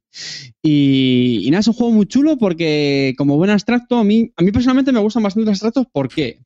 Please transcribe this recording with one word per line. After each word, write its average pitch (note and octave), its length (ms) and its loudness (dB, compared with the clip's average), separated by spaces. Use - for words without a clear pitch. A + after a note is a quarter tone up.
Y, C3 840 2
y A#2+ 80 -2
nada, F#3+ 100 2
es G#3 60 -2
un A3+ 60 2
juego A#3 180 -2
muy G#3+ 140 2
chulo C#4+ 320 0
porque D3+ 800 -2
como C#3+ 200 0
buen F#3 120 2
abstracto, A#3+ 480 0
a A#3 60 2
mí, A3 320 2
a E3+ 80 -2
mí F#3+ 80 2
personalmente C4 400 0
me A#3+ 80 2
gustan G#3+ 240 0
bastante G3+ 260 -2
los G3+ 60 0
abstractos. A3+ 360 -2
¿Por C3+ 180 -4
qué? - 360 -6